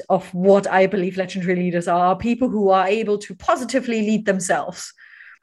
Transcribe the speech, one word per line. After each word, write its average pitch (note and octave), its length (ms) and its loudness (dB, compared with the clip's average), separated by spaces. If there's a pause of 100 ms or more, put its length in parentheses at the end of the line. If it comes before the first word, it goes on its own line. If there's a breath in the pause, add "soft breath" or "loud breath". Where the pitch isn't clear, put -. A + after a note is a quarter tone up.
of F3+ 260 -2
what G3 340 4
I F#3+ 200 4
believe F#3 300 -2
legendary F3+ 400 -2
leaders F3 320 -2
are, F3 160 2
are F#3 100 2
people A#3+ 320 -2
who G3+ 220 0
are F#3+ 180 4
able G#3 300 0
to G3+ 180 -14
positively A#3 680 -2
lead G#3+ 220 0
themselves, F#3 680 -4 (500 loud breath)